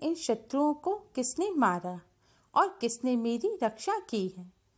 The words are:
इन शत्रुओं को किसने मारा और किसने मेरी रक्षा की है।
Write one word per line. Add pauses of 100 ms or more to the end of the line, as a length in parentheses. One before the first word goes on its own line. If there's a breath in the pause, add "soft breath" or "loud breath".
इन
शत्रुओं
को (220)
किसने
मारा (540 soft breath)
और
किसने
मेरी
रक्षा
की
है। (260)